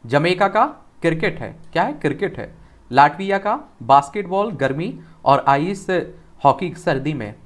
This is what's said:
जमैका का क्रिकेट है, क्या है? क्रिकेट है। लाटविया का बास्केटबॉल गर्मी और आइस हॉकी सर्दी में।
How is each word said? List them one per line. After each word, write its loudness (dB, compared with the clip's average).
जमैका 2
का 4
क्रिकेट -2
है, -10
क्या 0
है? -2
क्रिकेट -4
है। -14
लाटविया 2
का -2
बास्केटबॉल 2
गर्मी -4
और 4
आइस 0
हॉकी 2
सर्दी -4
में। -10